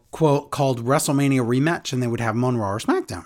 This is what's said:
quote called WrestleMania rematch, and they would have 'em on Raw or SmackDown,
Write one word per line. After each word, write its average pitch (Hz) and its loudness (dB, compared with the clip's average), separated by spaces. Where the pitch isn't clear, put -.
quote 143 2
called 135 0
WrestleMania 139 2
rematch, 131 0
and 123 -2
they 123 -2
would 117 -2
have 113 -2
'em 120 0
on 127 0
Raw 101 -2
or 110 -4
SmackDown, 113 -4